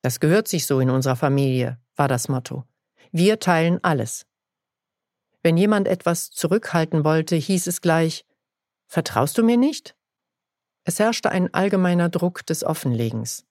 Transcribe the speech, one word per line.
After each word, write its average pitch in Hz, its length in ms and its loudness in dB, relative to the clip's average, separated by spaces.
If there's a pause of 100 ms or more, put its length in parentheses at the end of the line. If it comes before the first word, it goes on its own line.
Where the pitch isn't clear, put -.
„Das 127 180 -4
gehört 185 280 2
sich 160 180 -2
so 135 140 2
in 131 100 2
unserer 131 260 0
Familie“, 131 640 0 (140)
war 143 140 0
das 123 200 -2
Motto. 131 360 -6 (460)
„Wir 196 300 2
teilen 170 420 2
alles.“ 139 440 -2 (1160)
Wenn 165 140 2
jemand 202 320 2
etwas 175 420 -2
zurückhalten 165 760 -2
wollte, 160 320 0
hieß 175 320 -2
es 175 120 -6
gleich: 165 460 0 (600)
„Vertraust - 520 -2
du 233 40 2
mir 233 140 4
nicht?“ 277 400 -2 (880)
Es - 140 -4
herrschte 226 320 0
ein 180 240 0
allgemeiner 180 540 2
Druck 175 380 -2
des 160 160 -4
Offenlegens. 117 880 -4